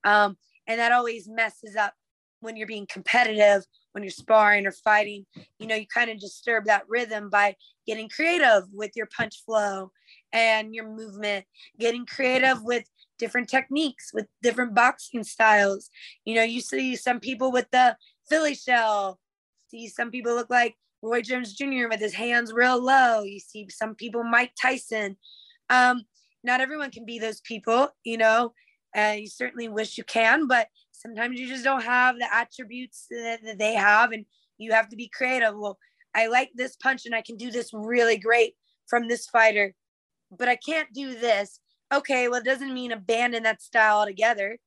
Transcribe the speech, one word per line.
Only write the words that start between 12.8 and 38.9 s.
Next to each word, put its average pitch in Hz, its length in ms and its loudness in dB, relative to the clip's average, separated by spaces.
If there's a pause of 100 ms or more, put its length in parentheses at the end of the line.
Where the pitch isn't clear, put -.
different 233 300 -4
techniques, 269 680 -2
with 214 140 -6 (140)
different 233 340 -2
boxing 240 480 2
styles. 202 680 2 (360)
You 220 100 -4
know, 226 80 4
you 233 160 -2
see 262 380 -4
some 247 240 -2
people 254 300 -4
with 247 200 0
the 254 240 6 (320)
Philly 302 280 0
shell, 214 640 0 (500)
see 233 180 -16
some 233 240 -8
people 240 220 -4
look 240 160 -4
like 240 260 2 (260)
Roy 240 200 -2
Jones 240 320 -6
Junior 262 340 -4
with 220 140 -4
his 208 120 -4
hands 233 380 -2
real 247 320 2
low. 247 400 4
You 202 160 -12
see 208 300 -18
some 220 260 -8
people 233 280 -8
Mike 233 280 2 (100)
Tyson. 220 540 -2 (540)
Um, 247 340 4 (400)
not 247 160 0
everyone 277 320 -4
can 226 140 -20
be 233 140 -12
those 220 220 -6
people, 233 480 0 (140)
you 226 140 -6
know, 226 360 2 (400)
and 214 280 0
you 214 60 -14
certainly 240 420 -8
wish 214 280 -6
you 240 60 -12
can, 240 440 2
but 240 200 2 (240)
sometimes 240 480 -8
you 254 80 -10
just 254 160 -10
don't 262 200 0
have 247 360 2
the 233 140 -4
attributes 240 760 -8
that, 233 340 -8
that 220 140 -12
they 214 160 0
have, 214 380 4
and 220 140 -10 (320)
you 220 140 -6
have 220 180 4
to 226 60 -20
be 233 180 -12
creative. 247 440 0
"Well, 208 200 -8 (380)
I 226 120 2
like 247 280 0
this 254 220 -6
punch 269 280 -2
and 233 100 -6
I 220 60 -2
can 226 140 -16
do 233 160 -10
this 233 220 -6
really 226 440 0
great 226 360 2 (340)
from 240 200 0